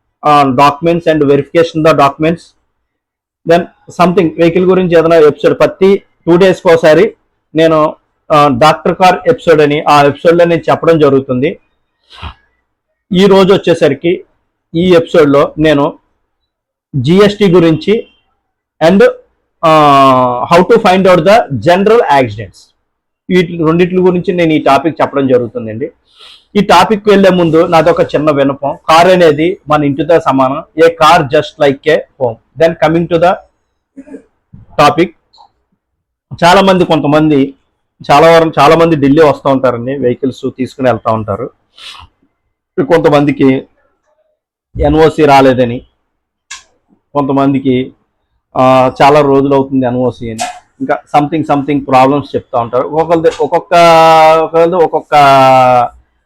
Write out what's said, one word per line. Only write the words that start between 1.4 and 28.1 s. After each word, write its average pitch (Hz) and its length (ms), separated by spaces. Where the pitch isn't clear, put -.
the 160 80
documents, 156 480
then 170 120
something 170 360
వెహికల్ 170 280
గురించి 180 320
ఏదైనా 165 180
ఎపిసోడ్ 151 440
ప్రతి 190 380
టూ - 400
డేస్కి 185 300
ఒకసారి 165 480
నేను, 160 400
ఆ, 147 160
డాక్టర్ 156 480
కార్ 185 340
ఎపిసోడ్ 156 320
అని 147 220
ఆ 147 200
ఎపిసోడ్లో 165 420
నేను 165 160
చెప్పడం 160 280
జరుగుతుంది. 135 600
ఈ 185 120
రోజు 196 280
వచ్చేసరికి 170 720
ఈ 175 200
ఎపిసోడ్లో 165 640
నేను 151 400
జిఎస్టి 185 580
గురించి 170 540
and, 202 220
ఆ, 135 880
how 175 100
to 233 140
find 190 280
out 180 140
the 190 180
general 202 340
accidents, 110 400
వీటి 175 360
రెండిట్ల 175 340
గురించి 180 340
నేను 170 200
ఈ 151 100
టాపిక్ 139 380
చెప్పడం 139 260
జరుగుతుందండి. 120 640
ఈ 208 60
టాపిక్ 202 480
వెళ్లే 196 200
ముందు 170 380
నాదొక 165 340
చిన్న 151 300